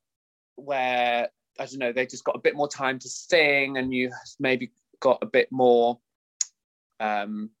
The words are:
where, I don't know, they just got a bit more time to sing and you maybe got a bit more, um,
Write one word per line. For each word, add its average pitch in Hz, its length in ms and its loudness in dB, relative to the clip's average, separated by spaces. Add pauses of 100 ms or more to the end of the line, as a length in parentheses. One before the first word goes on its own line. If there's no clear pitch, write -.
(580)
where, 123 720 0 (280)
I 131 80 -8
don't 131 120 -14
know, 123 160 -2
they 127 120 0
just 135 200 -14
got 143 100 0
a 127 60 -8
bit 143 120 2
more 147 140 -2
time 131 320 -4
to - 80 -16
sing 143 720 2
and 131 160 -2
you 127 180 -2 (300)
maybe 127 320 -2 (260)
got 127 220 4
a - 40 -4
bit 117 260 2
more, 120 500 4 (960)
um, 107 500 -4 (100)